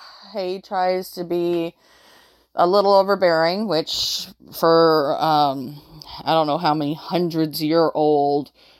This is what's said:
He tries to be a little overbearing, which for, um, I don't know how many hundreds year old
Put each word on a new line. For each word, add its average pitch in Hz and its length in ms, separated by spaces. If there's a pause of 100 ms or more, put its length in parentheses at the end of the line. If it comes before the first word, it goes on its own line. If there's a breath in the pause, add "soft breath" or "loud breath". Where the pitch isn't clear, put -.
(340 loud breath)
He 190 280
tries 185 500
to 180 120
be 170 500 (800 soft breath)
a 175 140
little 196 260
overbearing, 190 760
which - 600 (240)
for, 160 680
um, 147 640 (420 loud breath)
I 151 100
don't 160 140
know 147 100
how 170 160
many 151 220
hundreds 160 680
year 160 300
old 147 580 (280 soft breath)